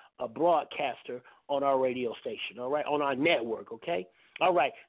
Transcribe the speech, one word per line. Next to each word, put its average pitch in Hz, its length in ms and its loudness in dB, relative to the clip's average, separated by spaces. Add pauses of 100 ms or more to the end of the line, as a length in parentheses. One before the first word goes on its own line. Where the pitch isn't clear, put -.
(200)
a 123 80 -4
broadcaster 135 960 0 (260)
on 139 140 0
our 139 160 4
radio 127 420 0
station, 107 400 -8
all 123 80 -6
right, 147 160 0
on 147 160 0
our 139 160 0
network, 117 560 0
okay? 170 340 -6 (360)
All 180 100 4
right, 160 200 2 (160)